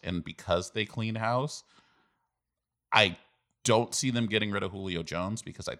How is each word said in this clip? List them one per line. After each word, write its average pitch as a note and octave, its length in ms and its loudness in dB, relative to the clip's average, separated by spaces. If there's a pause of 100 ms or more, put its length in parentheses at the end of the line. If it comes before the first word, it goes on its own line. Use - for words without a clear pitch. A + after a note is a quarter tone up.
And F2 200 -4
because F2 460 -2
they A2 160 -2
clean A2 300 -4
house, A#2+ 480 -2 (1300)
I G2 240 6 (480)
don't A#2 300 4
see C3 160 0
them A#2+ 160 2
getting G#2 240 2
rid G2+ 120 0
of F#2+ 100 -4
Julio F#2+ 300 -4
Jones F2+ 400 -4
because - 260 -10
I, - 120 -6